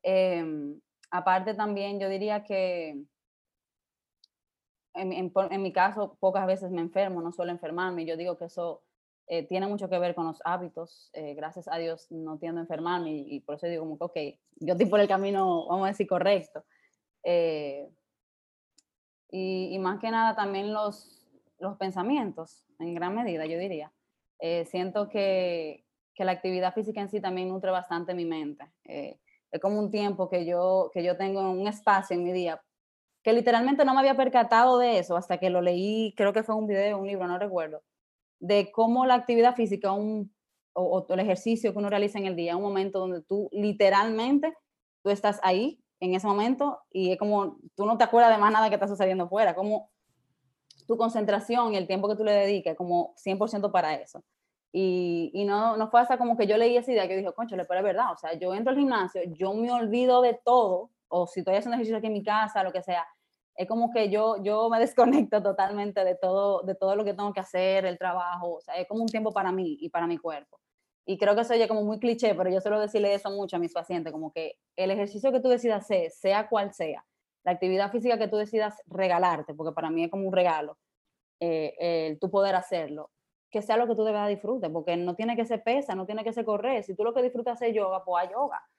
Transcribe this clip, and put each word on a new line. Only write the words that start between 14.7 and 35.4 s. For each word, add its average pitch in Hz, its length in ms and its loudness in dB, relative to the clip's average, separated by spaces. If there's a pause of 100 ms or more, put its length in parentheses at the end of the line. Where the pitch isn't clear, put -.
estoy 202 120 4
por 208 140 4
el 202 80 4
camino, 330 580 0
vamos 190 200 -2
a - 20 0
decir, 202 180 -4
correcto". 180 580 0 (600)
Eh, 156 640 -2 (1400)
y, 190 440 -6
y 190 40 -6
más 190 220 -4
que 226 100 -6
nada 226 260 2
también 202 360 -4
los, - 540 -6 (320)
los 196 180 -8
pensamientos, 190 880 -4 (140)
en 170 160 -8
gran 175 200 -4
medida, 175 320 -4
yo 165 120 -6
diría. 170 340 -8 (460)
Eh, 165 280 -4
siento 190 420 -4
que, 185 800 -2 (280)
que 190 100 -6
la 185 80 2
actividad 185 420 -2
física 214 260 -6
en 202 80 -6
sí 202 120 -4
también 185 280 -4
nutre 190 220 -4
bastante 180 440 -4
mi 175 100 -4
mente. 151 460 -8 (140)
Eh, - 340 -12 (320)
es 170 100 -6
como 202 180 -2
un 208 120 -2
tiempo 202 380 -2
que 180 160 -2
yo, 180 480 2
que 175 100 -4
yo 175 140 0
tengo 190 340 -2
un 185 180 -2
espacio 196 480 2
en 175 80 -2
mi 175 80 -2
día 175 280 -4 (600)
que 220 100 4
literalmente 240 540 4
no 262 80 4
me 269 60 6
había 269 160 4
percatado 247 600 6
de 240 200 4
eso 175 180 0
hasta 180 220 -2
que 185 120 0